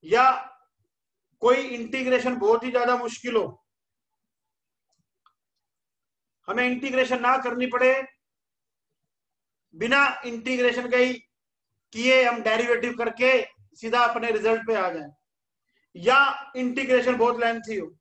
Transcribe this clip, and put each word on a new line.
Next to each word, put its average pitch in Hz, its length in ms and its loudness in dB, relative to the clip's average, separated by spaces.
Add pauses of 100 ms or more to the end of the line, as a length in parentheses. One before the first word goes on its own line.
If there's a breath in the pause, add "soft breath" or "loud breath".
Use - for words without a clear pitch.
या 240 260 4 (1120)
कोई 247 140 6
integration 254 800 -2
बहुत 226 260 2
ही 254 60 -6
ज्यादा 247 260 2
मुश्किल 240 400 -6
हो, - 280 -4 (2750)
हमें 233 160 0
integration 247 560 0
ना 247 180 2
करनी 247 280 -4
पड़े, 254 260 2 (1800)
बिना 247 320 2 (200)
integration 247 640 -2
के 247 60 0
ही 254 160 2 (800)
किए 254 320 4
हम 240 180 0
derivative 240 560 0
करके 233 320 0 (480)
सीधा 233 260 0
अपने 233 280 -2
result 220 340 0
पे 226 100 -2
आ 185 140 0
जाए, 151 200 -10 (840)
या 262 640 2
integration 247 600 0
बहुत 226 240 0
lengthy 226 360 -4
हो। 165 240 -10